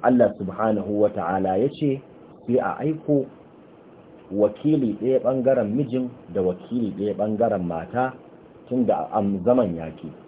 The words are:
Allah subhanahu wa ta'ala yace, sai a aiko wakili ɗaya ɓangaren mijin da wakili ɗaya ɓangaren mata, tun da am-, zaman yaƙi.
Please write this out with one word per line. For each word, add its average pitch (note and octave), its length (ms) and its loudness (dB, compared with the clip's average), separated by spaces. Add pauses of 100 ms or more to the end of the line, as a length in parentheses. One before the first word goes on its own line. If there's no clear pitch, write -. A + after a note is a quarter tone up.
Allah A#2+ 320 6
subhanahu G#2 640 -2
wa G#2 80 6
ta'ala F#2+ 480 0
yace, C#3 400 0 (500)
sai A#2+ 140 2
a F2+ 200 -4
aiko D3 440 0 (1040)
wakili G#2 720 0
ɗaya B2+ 200 2
ɓangaren B2+ 520 2
mijin B2+ 380 -2 (180)
da F2 140 -2
wakili F#2+ 500 -2
ɗaya G2 240 -4
ɓangaren G#2+ 480 0
mata, F2 480 -4 (560)
tun B2 160 0
da G2 280 0
am-, G2+ 320 0
zaman A#2 320 4
yaƙi. D#2+ 360 -12 (140)